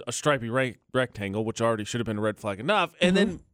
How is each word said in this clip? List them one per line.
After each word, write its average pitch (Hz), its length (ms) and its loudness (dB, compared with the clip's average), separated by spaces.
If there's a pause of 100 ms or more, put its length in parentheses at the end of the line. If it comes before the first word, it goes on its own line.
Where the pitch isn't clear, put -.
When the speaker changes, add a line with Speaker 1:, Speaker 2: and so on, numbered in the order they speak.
Speaker 1:
a 120 60 -6
stripy 135 360 0
re-, 123 280 0 (180)
rectangle, 107 500 -2
which 110 160 -6
already 113 240 2
should 117 160 -4
have 110 60 -2
been 110 120 -2
a 104 40 -2
red 107 160 0
flag 101 220 -6
enough, 175 400 0
and 180 160 4
Speaker 2:
Mm-hmm. 202 160 4
Speaker 1:
then 160 80 -10 (140)